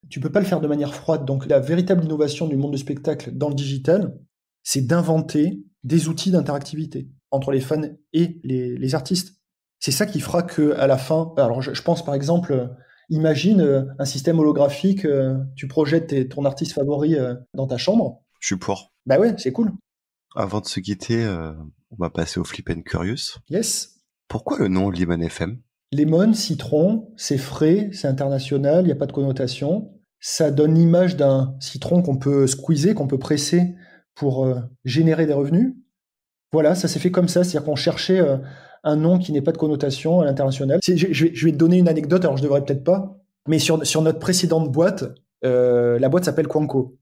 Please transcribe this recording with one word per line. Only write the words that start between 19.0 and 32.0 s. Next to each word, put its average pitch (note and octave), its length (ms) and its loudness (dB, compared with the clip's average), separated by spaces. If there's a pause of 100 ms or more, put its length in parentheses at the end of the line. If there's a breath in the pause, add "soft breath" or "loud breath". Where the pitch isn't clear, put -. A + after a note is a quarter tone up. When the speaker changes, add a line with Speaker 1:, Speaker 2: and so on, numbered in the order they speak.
Speaker 1:
Bah C3 140 4
ouais, A3 180 4
c'est C3 160 -4
cool. G#3 200 0 (640)
Speaker 2:
Avant G2 260 -4
de - 60 -14
se - 140 -6
quitter, G#2 440 -4
euh, E2 280 -6 (380)
on A#2+ 80 -20
va F2 100 -2
passer E2+ 320 -4
au F2 40 -2
Flip - 260 -12
and E2 120 -6
Curious. - 560 -6 (120)
Speaker 1:
Yes. - 500 -6 (280)
Speaker 2:
Pourquoi - 300 -6
le G#2 100 0
nom F#2+ 200 0
Lemon E2+ 400 -2
F - 140 -8
M ? G#2 160 -8 (340)
Speaker 1:
Lemon, D#3+ 400 2
citron, F#3+ 840 -2
c'est - 220 -4
frais, F#3 540 0
c'est - 160 -6
international, C#3 760 0
il - 20 4
n'y D#3 60 2
a C3+ 40 -2
pas C#3+ 100 -4
de C3+ 60 -8
connotation. C#3 800 -4 (280)
Ça - 300 0
donne D3+ 240 4
l'image E3+ 420 4
d'un C3+ 440 2
citron - 420 0